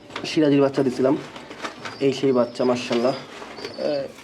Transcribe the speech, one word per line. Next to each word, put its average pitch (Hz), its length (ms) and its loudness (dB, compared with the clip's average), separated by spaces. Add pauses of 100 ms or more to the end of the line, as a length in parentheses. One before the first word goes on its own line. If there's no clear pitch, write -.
(300)
সিরাজির 143 340 4
বাচ্চা 131 240 2
দিছিলাম, 131 260 4 (920)
এই 135 120 4
সেই 135 200 4
বাচ্চা, 120 320 0
মাশাআল্লাহ। 123 440 0 (760)
এ, - 20 0 (340)